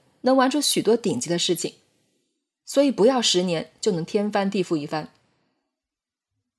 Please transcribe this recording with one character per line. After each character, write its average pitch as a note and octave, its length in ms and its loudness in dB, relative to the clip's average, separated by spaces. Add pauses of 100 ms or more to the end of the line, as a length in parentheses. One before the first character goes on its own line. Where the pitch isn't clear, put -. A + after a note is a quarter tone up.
(220)
能 B3+ 140 2
玩 C4+ 140 4
出 D4 120 0
许 - 200 0
多 G#3 140 4
顶 A#3 240 -2
级 D#3 100 -6
的 E3+ 80 0
事 E3+ 180 -2
情。 - 200 -6 (880)
所 - 160 2
以 C#4+ 80 4
不 G#3 160 2
要 B3+ 160 4
十 - 220 2
年 E3+ 360 -4
就 A3 120 -2
能 E3 120 -2
天 G3+ 280 -2
翻 G3 180 0
地 G3 140 -2
覆 E3+ 120 -4
一 D3 100 -4
番。 D#3 240 -8 (1500)